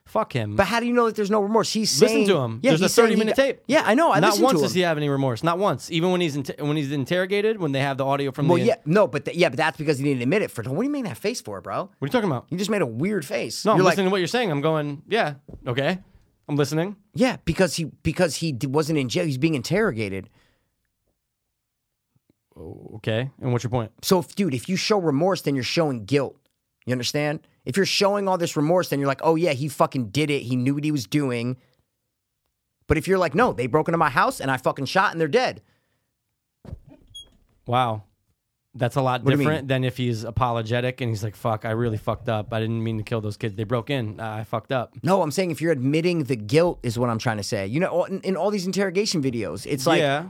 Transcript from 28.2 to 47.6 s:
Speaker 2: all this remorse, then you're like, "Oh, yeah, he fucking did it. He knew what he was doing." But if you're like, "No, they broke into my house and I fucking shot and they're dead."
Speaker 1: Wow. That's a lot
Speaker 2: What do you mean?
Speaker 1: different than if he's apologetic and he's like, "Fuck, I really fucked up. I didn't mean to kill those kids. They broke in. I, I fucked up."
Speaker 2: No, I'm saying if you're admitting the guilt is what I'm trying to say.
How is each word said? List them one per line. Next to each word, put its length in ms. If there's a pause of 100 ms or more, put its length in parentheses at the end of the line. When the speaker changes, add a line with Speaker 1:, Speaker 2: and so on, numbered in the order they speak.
Speaker 2:
all 100
this 180
remorse, 340
then 100
you're 80
like, 160
"Oh, 100
yeah, 180
he 160
fucking 420
did 200
it. 120
He 120
knew 200
what 100
he 80
was 140
doing." 500 (1300)
But 100
if 120
you're 100
like, 160
"No, 180
they 140
broke 220
into 100
my 100
house 320
and 120
I 40
fucking 300
shot 240
and 100
they're 60
dead." 340 (2000)
Speaker 1:
Wow. 380 (680)
That's 220
a 60
lot 220
Speaker 2:
What 60
do 20
you 60
mean? 100
Speaker 1:
different 200
than 160
if 120
he's 260
apologetic 800
and 100
he's 140
like, 100
"Fuck, 300
I 60
really 260
fucked 320
up. 240
I 80
didn't 240
mean 140
to 60
kill 180
those 160
kids. 180
They 80
broke 260
in. 300
I, 200
I 40
fucked 260
up." 320
Speaker 2:
No, 200
I'm 80
saying 200
if 120
you're 100
admitting 520
the 120
guilt 460
is 160
what 120
I'm 80
trying 200
to 40
say. 240